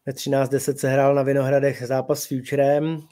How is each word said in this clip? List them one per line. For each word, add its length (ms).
ve 80
třináct 360
deset 300
se 100
hrál 260
na 80
Vinohradech 640
zápas 320
s 80
Futurem, 760